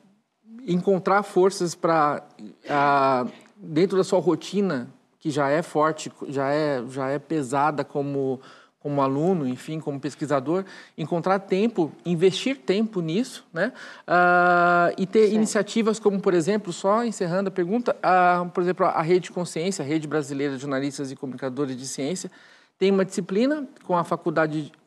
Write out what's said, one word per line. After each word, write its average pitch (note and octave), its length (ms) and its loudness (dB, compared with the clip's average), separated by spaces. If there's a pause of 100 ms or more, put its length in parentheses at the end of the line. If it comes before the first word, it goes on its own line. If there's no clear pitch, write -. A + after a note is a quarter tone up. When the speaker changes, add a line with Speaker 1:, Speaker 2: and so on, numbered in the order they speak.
(680)
Speaker 1:
encontrar F#3+ 560 2
forças F#3 520 0
pra, D#3+ 480 0 (460)
a, C#3 580 2 (300)
dentro F3 400 0
da F#3+ 80 2
sua F3+ 160 2
rotina, D#3+ 680 -2 (340)
que D#3+ 80 -2
já C#3 180 0
é D3+ 140 2
forte, D#3 480 0 (180)
já C#3 220 -2
é, D3 380 0
já C3 200 -6
é C#3+ 80 -2
pesada C#3+ 680 -2
como, C#3 560 -4 (400)
como C#3+ 200 -2
aluno, D3 460 0
enfim, B2+ 320 -6
como C#3+ 220 -8
pesquisador, C#3+ 640 -2 (340)
encontrar F3 400 0
tempo, F#3+ 540 0 (120)
investir F#3 520 2
tempo G#3 440 -2
nisso, E3+ 520 -4
né? F#3+ 200 -2 (320)
Ah, F3 920 4
e F#3+ 80 0
ter A3 140 4
Speaker 2:
Certo. G#3 140 6
Speaker 1:
iniciativas G#3+ 640 0
como, G3+ 200 2
por F3+ 140 2
exemplo, F3+ 380 0
só G#3 320 0
encerrando F#3+ 460 -2
a - 20 -10
pergunta, G3 500 -2
ah, F3+ 500 4
por F#3 120 -2
exemplo, F3+ 200 0
a - 160 2
Rede F3 300 0
Consciência, F3 540 -4
a - 20 -4
Rede D#3 220 -2
Brasileira C#3+ 480 -2
de B2 40 -10
Jornalistas C#3 520 -4
e - 40 -12
Comunicadores C3 600 -6
de C3 100 -12
Ciência, E3 420 -6 (480)
tem F#3+ 140 2
uma F#3+ 140 4
disciplina A3 600 -2 (220)
com F3+ 100 2
a E3+ 60 2
faculdade, D#3 720 -2 (140)